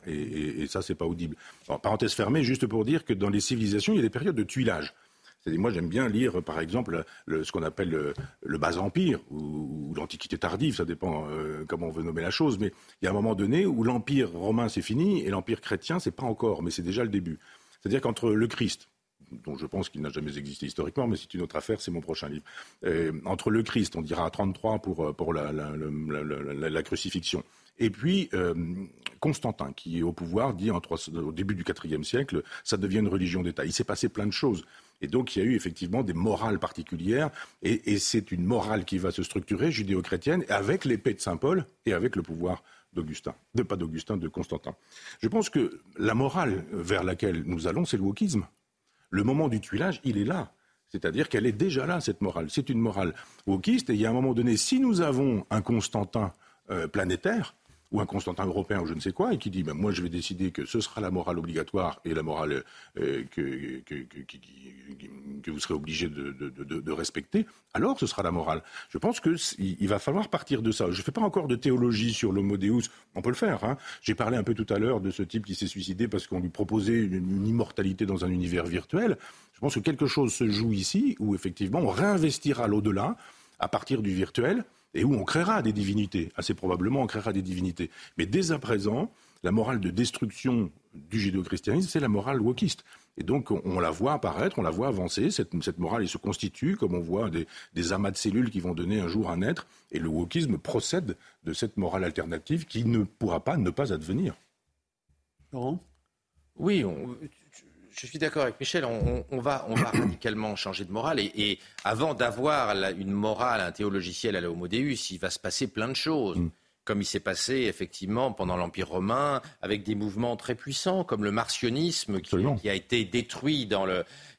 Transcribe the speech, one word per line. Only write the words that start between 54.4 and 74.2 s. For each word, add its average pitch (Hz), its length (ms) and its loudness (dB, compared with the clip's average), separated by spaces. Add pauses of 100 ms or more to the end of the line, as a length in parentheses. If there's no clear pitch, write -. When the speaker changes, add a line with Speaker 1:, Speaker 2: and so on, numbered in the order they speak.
Speaker 1:
si 262 220 4
nous 233 220 6
avons 131 500 4
un 107 100 4
Constantin, 107 720 0 (380)
euh, 82 160 -2
planétaire, 104 680 0 (380)
ou 104 60 4
un 92 60 2
Constantin 98 380 -2
européen 95 360 0
ou 85 60 0
je 80 80 -4
ne 78 40 -4
sais 92 140 -2
quoi, 226 200 2
et 143 60 2
qui 107 120 -6
dit, 92 120 0
ben, 78 100 -2
moi 98 200 2
je 90 100 -2
vais 87 60 -2
décider 87 420 -2
que 71 160 -6
ce 117 140 0
sera - 200 -4
la 92 120 0
morale 87 260 0
obligatoire 82 680 -2
et 82 80 -2
la 78 120 0
morale, 76 400 -2 (340)
euh, 69 320 0
que, 65 560 -6
que, 76 80 -10
que, 67 240 -12
que, 65 180 -16
que, 67 680 -20 (380)
que 82 80 -6
vous 73 80 -6
serez - 140 -2
obligé 78 340 -2
de, 71 240 -8
de, 69 180 -8
de, 71 300 -8
de 76 120 -4
respecter, 85 540 -2 (260)
alors 240 240 2
ce - 120 0
sera 98 160 -2
la 85 80 2
morale. 80 320 0 (240)
Je - 100 -6
pense - 220 0
que 160 160 4
c-, - 240 -4
il, 95 180 -2
il 98 80 2
va 101 140 2
falloir - 280 0
partir - 320 0
de 113 120 2
ça. 92 180 2
Je 95 120 -2
fais 143 100 -4
pas 226 80 -2
encore 190 260 2
de 123 80 2
théologie 120 580 4
sur 104 200 0
l'homo 101 240 2
deus, 107 340 2 (240)
on 95 80 -4
peut 120 80 2
le 127 60 0
faire, 185 260 2
hein. 117 160 0 (240)
J'ai 110 140 0
parlé 117 200 2